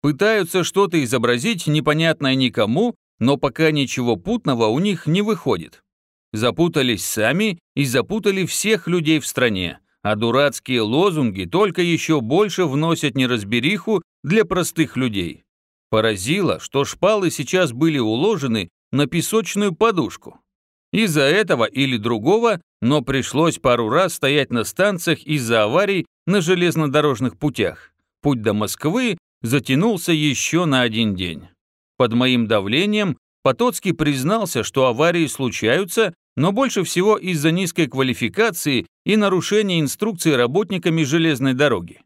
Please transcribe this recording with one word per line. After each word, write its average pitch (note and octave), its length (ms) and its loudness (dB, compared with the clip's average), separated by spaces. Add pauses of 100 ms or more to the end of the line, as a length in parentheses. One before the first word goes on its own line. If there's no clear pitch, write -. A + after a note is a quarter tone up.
Пытаются F#3 600 0
что-то F3 400 0
изобразить A#2+ 640 0
непонятное D3+ 680 0
никому, C3 600 0 (240)
но C3+ 180 2
пока D#3 340 0
ничего B2 440 0
путного C3 500 -2
у A#2 140 2
них G3+ 260 -2
не F3 160 2
выходит. C#3 640 -4 (500)
Запутались A#2 720 0
сами E3 540 -2 (160)
и D3+ 100 0
запутали F#3+ 600 -2
всех G#3 420 -2
людей D#3+ 320 0
в - 80 -8
стране, F#2+ 520 -2 (220)
а G#2+ 140 -2
дурацкие A#2+ 680 0
лозунги B2 640 0
только F3+ 380 0
ещё D#3+ 360 0
больше E3+ 460 0
вносят D3+ 500 -2
неразбериху B2+ 880 -2 (220)
для G3+ 200 2
простых E3+ 540 -2
людей. G2 460 -4 (480)
Поразило, A2 680 0
что - 240 -4
шпалы F#3+ 460 0
сейчас D3+ 440 -2
были D3 260 0
уложены A#2+ 680 0 (220)
на C#3+ 140 2
песочную G3 680 -2
подушку. F3+ 680 -2 (520)
Из-за E3+ 300 2
этого D#3 440 2
или C3 320 -2
другого, D#3 600 0 (220)
но C3+ 200 2
пришлось C#3 580 0
пару A#2 300 2
раз E3+ 260 0
стоять C#3 360 0
на A#2 120 -2
станциях F3+ 600 -2
из-за A#2 400 0
аварий F3+ 440 0 (180)
на F#3+ 160 2
железнодорожных D3+ 960 0
путях. - 560 -4 (280)
Путь C3+ 200 0
до G#2+ 120 0
Москвы D#3+ 680 -2 (240)
затянулся D3 680 0
ещё D#3 540 0
на C3+ 160 2
один A2+ 320 0
день. F2 340 -8 (540)
Под A2+ 120 2
моим B2 340 2
давлением D3 680 0 (280)
Потоцкий G3 500 0
признался, D3 680 -2
что C3 240 0
аварии D#3+ 400 2
случаются, D#3 880 0 (200)
но D#3 160 2
больше G#3+ 320 0
всего G3 320 2
из-за D#3+ 360 0
низкой E3+ 340 0
квалификации C3 1040 -2 (180)
и G3+ 120 2
нарушения G3 640 0
инструкций D#3+ 560 0
работниками E3 680 0
железной C#3 500 0
дороги. B2 520 0